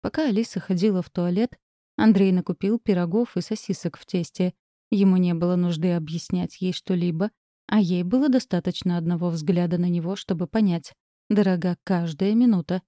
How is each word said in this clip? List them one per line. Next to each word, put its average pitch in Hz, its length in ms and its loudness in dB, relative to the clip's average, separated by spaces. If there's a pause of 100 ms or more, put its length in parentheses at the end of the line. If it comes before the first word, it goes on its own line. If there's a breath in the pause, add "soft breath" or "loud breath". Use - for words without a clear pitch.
Пока 311 260 -2
Алиса 214 320 -2
ходила 185 420 0
в - 80 -10
туалет, 175 480 -2 (380)
Андрей 196 380 4
накупил 190 440 -2
пирогов 190 600 0
и 180 40 -2
сосисок - 560 -6
в - 80 -20
тесте. 180 480 -4 (380)
Ему 196 240 4
не 180 180 2
было 175 220 0
нужды 175 380 0
объяснять 170 680 -4
ей 180 140 -2
что-либо, 175 580 -2 (360)
а 214 120 2
ей 180 240 2
было 254 240 2
достаточно 180 720 0
одного 170 320 -2
взгляда 170 480 0
на 175 100 0
него, 175 300 -2
чтобы 180 280 -4
понять: 185 480 0 (360)
дорога 180 560 0
каждая 175 500 -2
минута 196 520 2